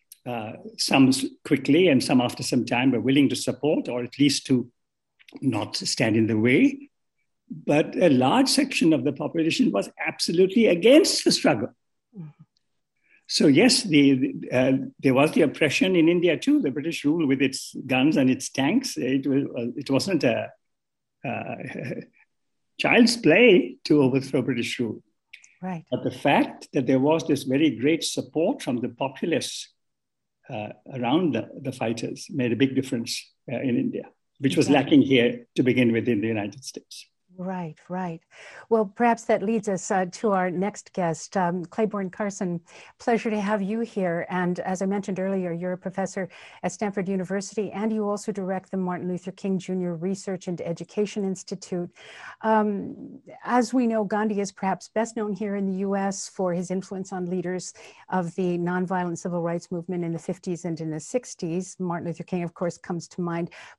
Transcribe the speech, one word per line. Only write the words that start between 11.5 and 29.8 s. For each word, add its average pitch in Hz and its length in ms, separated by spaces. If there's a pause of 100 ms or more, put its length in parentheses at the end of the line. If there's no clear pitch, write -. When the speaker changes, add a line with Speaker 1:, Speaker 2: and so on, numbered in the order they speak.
Speaker 2:
Mm-hmm. 156 260 (840)
Speaker 1:
So - 180
yes, 165 380
the, 143 320
the, - 360
uh, 131 200 (280)
there 135 140
was 143 200
the 180 100
oppression 165 520
in 165 140
India 170 260
too, - 280
the 143 80
British 147 340
rule 156 220
with 139 160
its - 320 (100)
guns 135 320
and 131 140
its - 180
tanks. 160 480
It 135 300
was, 139 160 (120)
uh, 120 200
it 139 160
wasn't 147 320
a, 110 260 (720)
uh, - 320 (600)
<laughs> - 640
child's 220 380
play 190 680
to 151 180
overthrow 131 400
British 117 380
rule. 107 240 (580)
Speaker 2:
Right. 180 280
Speaker 1:
But - 140
the 131 80
fact - 600
that 139 120
there 135 140
was 156 260
this 143 180
very 139 280
great 143 320
support - 580
from 123 200
the 120 80
populace, 135 840 (760)